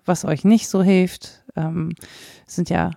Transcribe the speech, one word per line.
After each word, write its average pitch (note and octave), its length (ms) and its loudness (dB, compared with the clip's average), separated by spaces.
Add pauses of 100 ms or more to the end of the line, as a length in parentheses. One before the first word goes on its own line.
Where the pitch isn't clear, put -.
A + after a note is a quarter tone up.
was F3 180 -2
euch D#3 200 -4
nicht A3 240 4
so F#3+ 140 0
hilft. F#3 600 0 (140)
Ähm, E3 380 -6 (520)
es - 80 -20
sind F3 160 -4
ja E3+ 260 -2